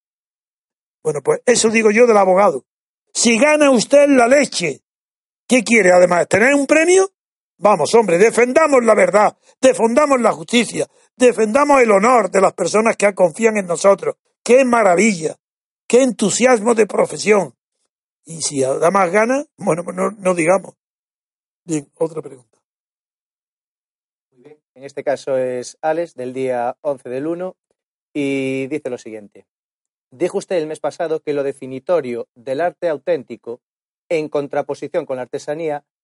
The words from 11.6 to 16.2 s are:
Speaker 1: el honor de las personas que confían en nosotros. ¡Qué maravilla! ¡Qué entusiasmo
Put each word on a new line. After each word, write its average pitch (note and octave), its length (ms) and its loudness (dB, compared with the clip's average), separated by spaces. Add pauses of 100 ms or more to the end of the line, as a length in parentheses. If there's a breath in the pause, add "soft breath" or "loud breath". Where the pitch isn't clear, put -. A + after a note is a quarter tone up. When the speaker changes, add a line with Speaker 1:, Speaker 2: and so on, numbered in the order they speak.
Speaker 1:
el A3+ 80 4
honor G#3 400 2
de G3 100 0
las F#3 140 2
personas G3+ 420 -2
que G3+ 180 0
confían G#3+ 440 0
en F#3+ 80 -6
nosotros. E3+ 500 0 (260)
¡Qué B3+ 220 4
maravilla! G3 760 0 (480)
¡Qué A#3+ 160 4
entusiasmo A3+ 720 0